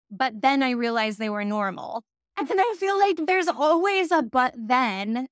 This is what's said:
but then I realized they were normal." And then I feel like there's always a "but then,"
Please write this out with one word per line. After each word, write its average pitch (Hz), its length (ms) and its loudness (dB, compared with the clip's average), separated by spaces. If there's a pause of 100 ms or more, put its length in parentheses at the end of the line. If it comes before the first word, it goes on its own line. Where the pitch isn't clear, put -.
(100)
but 220 320 -4
then 269 180 4
I 262 100 2
realized 233 500 -2
they 214 100 -4
were 208 140 -4
normal." 208 580 -4 (340)
And 294 120 -4
then 415 100 0
I 415 180 2
feel 392 220 0
like 349 300 2
there's 370 180 2
always 339 640 2
a 330 120 2
"but 254 340 0
then," 233 760 0